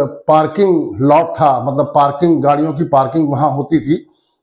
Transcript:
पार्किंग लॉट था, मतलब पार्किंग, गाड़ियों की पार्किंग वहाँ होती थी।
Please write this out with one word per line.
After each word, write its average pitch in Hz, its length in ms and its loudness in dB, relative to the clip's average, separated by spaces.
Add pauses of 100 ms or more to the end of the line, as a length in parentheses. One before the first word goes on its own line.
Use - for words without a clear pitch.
(280)
पार्किंग 156 760 0
लॉट 147 240 4
था, 135 460 0
मतलब 139 140 -2
पार्किंग, 143 580 0
गाड़ियों 147 300 0
की 151 100 -4
पार्किंग 143 480 0
वहाँ 143 200 0
होती 139 280 -2
थी। 139 280 -4 (360)